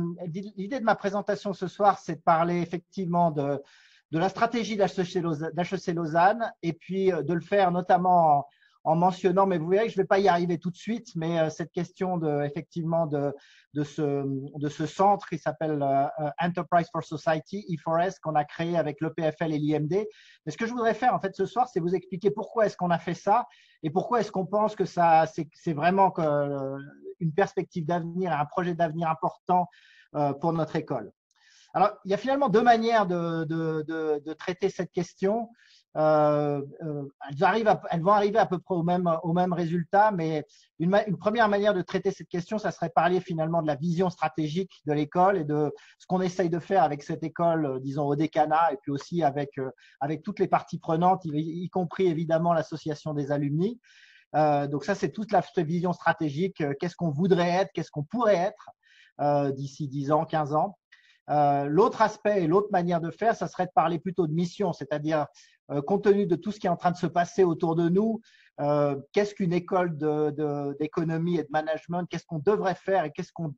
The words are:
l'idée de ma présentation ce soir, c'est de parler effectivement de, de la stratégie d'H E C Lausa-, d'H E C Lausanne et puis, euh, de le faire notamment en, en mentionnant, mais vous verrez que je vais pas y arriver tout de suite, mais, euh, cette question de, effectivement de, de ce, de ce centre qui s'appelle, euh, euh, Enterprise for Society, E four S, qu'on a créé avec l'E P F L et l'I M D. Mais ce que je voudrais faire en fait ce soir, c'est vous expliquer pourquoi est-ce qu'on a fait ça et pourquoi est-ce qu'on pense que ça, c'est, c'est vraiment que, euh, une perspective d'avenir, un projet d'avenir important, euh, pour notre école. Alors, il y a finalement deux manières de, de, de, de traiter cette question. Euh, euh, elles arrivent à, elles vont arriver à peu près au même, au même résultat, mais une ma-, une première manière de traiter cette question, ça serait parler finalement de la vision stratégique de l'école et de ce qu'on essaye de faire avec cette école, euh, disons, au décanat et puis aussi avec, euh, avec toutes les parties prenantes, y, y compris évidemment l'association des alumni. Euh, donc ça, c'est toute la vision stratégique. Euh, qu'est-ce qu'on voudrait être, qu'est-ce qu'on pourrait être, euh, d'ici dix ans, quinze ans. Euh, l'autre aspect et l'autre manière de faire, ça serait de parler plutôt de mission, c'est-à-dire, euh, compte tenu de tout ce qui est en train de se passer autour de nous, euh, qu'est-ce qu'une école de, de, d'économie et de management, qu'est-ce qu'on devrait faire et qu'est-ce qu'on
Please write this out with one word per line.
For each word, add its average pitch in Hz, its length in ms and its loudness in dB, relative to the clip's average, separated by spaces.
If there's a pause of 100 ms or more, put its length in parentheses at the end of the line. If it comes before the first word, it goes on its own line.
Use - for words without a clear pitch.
(580)
l'idée 208 240 -6
de - 20 -6
ma 214 120 4
présentation 202 580 -4
ce 185 140 -8
soir, 202 300 2
c'est - 180 -8
de 147 60 -20
parler 175 400 2
effectivement 175 720 -2
de, 143 320 -2 (480)
de 160 80 0
la 185 80 2
stratégie 226 480 -2
d'H 190 240 0
E 180 60 0
C 180 160 -2
Lausa-, 160 320 -4
d'H 175 200 -4
E 185 40 -4
C 180 160 -4
Lausanne 170 580 2 (100)
et 165 120 -2
puis, 185 400 -2
euh, 151 100 -2
de 160 100 -2
le 170 80 -2
faire 196 300 2
notamment 180 680 4
en, 135 60 -6 (400)
en 160 120 4
mentionnant, 180 480 4
mais 180 140 2
vous 160 100 -4
verrez 208 160 4
que 202 80 -4
je 180 40 -4
vais 190 60 2
pas 196 160 4
y 202 80 4
arriver 175 320 2
tout 180 100 -6
de 175 60 -10
suite, 233 400 -8
mais, 165 240 -2
euh, 156 100 2
cette 156 220 -8
question 180 460 -4
de, 147 260 0
effectivement 165 640 -4
de, 143 260 -2 (400)
de 147 120 -2
ce, 143 400 -2 (340)
de 143 100 -4
ce 160 160 -6
centre 196 440 0
qui 165 80 -6
s'appelle, 151 440 -4
euh, 139 240 2 (140)
euh, 147 180 -4
Enterprise 175 540 0
for 160 100 -4
Society, 160 720 -4
E 151 80 -4
four 165 200 0
S, 185 180 -2
qu'on 156 160 -6
a 147 80 2
créé 170 340 -4
avec 147 220 -2
l'E 160 140 -4
P 160 180 0
F - 100 -8
L 160 120 0
et 151 40 0
l'I 147 140 0
M 151 160 0
D. 196 180 0 (400)
Mais 156 60 -6
ce - 60 -12
que 233 80 -2
je 233 80 -6
voudrais 226 200 0
faire 220 220 2
en 160 60 -2
fait 190 120 -4
ce 196 120 -2
soir, 233 240 -2
c'est 185 100 -4
vous 175 160 0
expliquer 185 340 -2
pourquoi 208 360 0
est-ce 190 100 -2
qu'on 180 160 -2
a 165 80 2
fait 175 140 -6
ça 220 340 0 (380)
et 156 40 -2
pourquoi 185 300 0
est-ce - 140 -2
qu'on 190 120 -2
pense 208 300 0
que 190 100 -2
ça, 165 420 4
c'est, 156 260 -8
c'est - 200 -4
vraiment 180 380 4
que, 180 100 -4
euh, 143 560 -2 (420)
une 165 140 -2
perspective 185 520 -2
d'avenir, 170 480 -2
un 147 120 0
projet 175 300 -4
d'avenir 165 340 -2
important, 175 600 0 (460)
euh, 143 180 0
pour 165 180 0
notre 160 240 -2
école. 139 360 -4 (600)
Alors, 196 180 4 (140)
il 185 60 -4
y - 20 2
a 202 40 0
finalement 269 320 0
deux 214 120 6
manières 226 460 4
de, 170 380 -2
de, 160 420 -2
de, 156 360 -2
de 156 100 -10
traiter 185 360 -2
cette 180 220 -6
question. 208 580 -2 (460)
Euh, 151 680 2 (200)
euh, 147 220 -6 (260)
elles 143 140 -2
arrivent 214 240 4
à, 196 140 4 (100)
elles 170 100 -2
vont 190 100 4
arriver 208 280 4
à 185 80 4
peu 185 120 -4
près - 140 -6
au 170 100 0
même, 175 280 2 (120)
au 170 100 0
même 180 200 2
résultat, 175 580 2
mais 160 320 -2 (360)
une 170 100 2
ma-, 208 160 4
une 180 120 -2
première 214 320 2
manière 202 240 2
de 180 100 0
traiter 190 280 -2
cette - 180 -14
question, 175 280 -6
ça 185 140 -4
serait - 180 -6
parler 180 320 2
finalement 165 400 -2
de 156 60 -2
la 147 80 0
vision 170 340 -2
stratégique 160 760 -4
de 147 80 -2
l'école 180 440 2
et 156 60 -2
de 147 280 0 (280)
ce - 80 -20
qu'on 185 140 0
essaye 175 280 0
de 170 100 -2
faire 185 240 2
avec 147 200 -2
cette 160 200 -6
école, 160 420 0
euh, 131 140 -2
disons, 139 260 -4
au 143 100 2
décanat 156 560 2
et 135 60 -6
puis - 140 -8
aussi 160 320 -4
avec, 139 360 -2
euh, 131 100 -6 (300)
avec 147 240 -4
toutes 208 160 -10
les 185 80 2
parties 165 320 -2
prenantes, 180 460 2
y, 160 380 -4
y 170 60 -8
compris 185 380 -2
évidemment 165 460 0
l'association 156 600 -4
des 147 180 -4
alumni. 151 480 -2 (560)
Euh, 147 320 2
donc 143 160 -4
ça, 202 120 -2
c'est 190 160 -4
toute 214 200 -8
la 190 120 4 (140)
vision 170 360 0
stratégique. 165 680 -2
Euh, 143 180 0
qu'est-ce 175 160 -6
qu'on 170 160 -2
voudrait 175 380 2
être, 185 240 0
qu'est-ce - 180 -6
qu'on 147 120 -6
pourrait 220 320 2
être, 180 360 -4 (500)
euh, 143 300 2
d'ici 135 360 -8
dix 139 240 -4
ans, 156 140 2
quinze 151 300 -2
ans. 156 220 0 (520)
Euh, 143 360 2
l'autre 196 360 2
aspect 208 420 2
et 156 40 2
l'autre 202 240 4
manière 175 280 0
de 165 100 -4
faire, 214 260 0
ça 180 120 -6
serait 180 200 -4
de - 60 -14
parler 170 240 2
plutôt 175 300 -2
de 151 60 -4
mission, 175 400 -2
c'est-à-dire, 151 540 -2 (440)
euh, 143 100 -2
compte 202 220 -2
tenu 202 220 4
de 170 100 2
tout 208 160 -8
ce - 80 -10
qui 196 80 -4
est - 20 2
en 170 60 2
train 175 160 0
de 170 60 -6
se 175 100 -2
passer 175 380 2
autour 160 300 0
de 170 120 2
nous, 214 320 2 (400)
euh, 143 400 2 (140)
qu'est-ce 202 200 0
qu'une 175 200 -2
école 180 440 0
de, 151 340 0
de, 143 500 -4
d'économie 165 560 -2
et 151 60 -2
de - 60 -8
management, 156 600 -4
qu'est-ce 170 160 -8
qu'on 160 140 -6
devrait 185 360 2
faire 190 300 0
et 151 60 -6
qu'est-ce - 200 -10
qu'on 156 260 -8